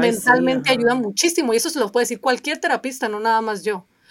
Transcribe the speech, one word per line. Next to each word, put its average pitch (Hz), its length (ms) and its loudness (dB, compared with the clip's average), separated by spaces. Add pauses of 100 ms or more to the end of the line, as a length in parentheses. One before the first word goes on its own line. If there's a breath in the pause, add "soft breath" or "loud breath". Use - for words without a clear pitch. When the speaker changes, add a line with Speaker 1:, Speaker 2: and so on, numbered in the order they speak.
Speaker 1:
Mentalmente 254 720 2
Speaker 2:
sí, - 0 -
ajá. 254 80 2
Speaker 1:
ayuda 240 160 2
muchísimo, 254 580 0
y 226 40 4
eso 233 120 0
se 302 100 -4
lo 208 140 0
puede 240 120 2
decir 233 160 -4
cualquier 269 380 -2
terapista, 262 500 -2
no 208 120 -6
nada 226 220 2
más 208 220 -6
yo. 196 220 -4 (240 loud breath)